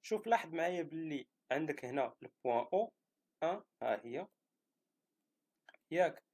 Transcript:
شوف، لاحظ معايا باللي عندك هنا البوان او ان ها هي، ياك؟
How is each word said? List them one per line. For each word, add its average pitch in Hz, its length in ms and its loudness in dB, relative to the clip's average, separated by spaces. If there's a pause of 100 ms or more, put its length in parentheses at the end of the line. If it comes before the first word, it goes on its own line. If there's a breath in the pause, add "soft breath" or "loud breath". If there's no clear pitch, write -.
شوف، 214 260 -4
لاحظ 220 260 4
معايا 170 280 2
باللي 156 460 -6 (240)
عندك 147 340 0
هنا 127 280 0 (100)
البوان 120 500 0
او 214 180 2 (520)
ان 185 180 -2 (200)
ها 117 220 0
هي، 135 240 -8 (1600)
ياك؟ 165 320 0 (100)